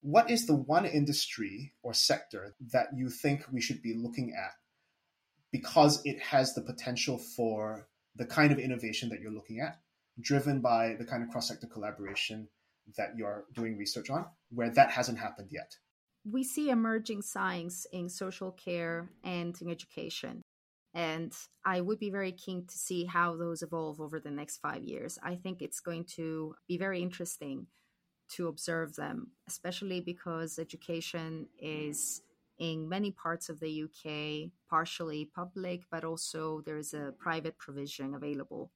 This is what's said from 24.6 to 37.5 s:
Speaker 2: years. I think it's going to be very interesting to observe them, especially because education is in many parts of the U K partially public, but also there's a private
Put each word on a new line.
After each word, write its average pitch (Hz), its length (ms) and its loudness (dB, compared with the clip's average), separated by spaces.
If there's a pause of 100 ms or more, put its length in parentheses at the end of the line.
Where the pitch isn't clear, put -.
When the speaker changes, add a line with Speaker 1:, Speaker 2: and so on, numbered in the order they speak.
Speaker 2:
years. - 380 -6
I 180 140 -4
think 180 260 -8
it's - 180 -6
going 170 240 -6 (120)
to 160 380 -4 (140)
be 180 80 0
very 185 260 0
interesting 170 640 -6 (680)
to 170 120 -2
observe 160 480 -2
them, - 360 -6 (160)
especially 180 520 -4
because 175 580 -6
education 165 920 -6 (100)
is 151 640 -4 (360)
in 160 320 -4
many 196 200 0
parts 165 380 -4
of 156 100 -8
the 160 120 -4
U 156 200 -4 (120)
K 151 500 -6 (160)
partially 165 680 0
public, 180 560 -6
but 160 140 -4
also 160 600 -4
there's 151 280 -6
a 143 260 -6
private 160 400 -2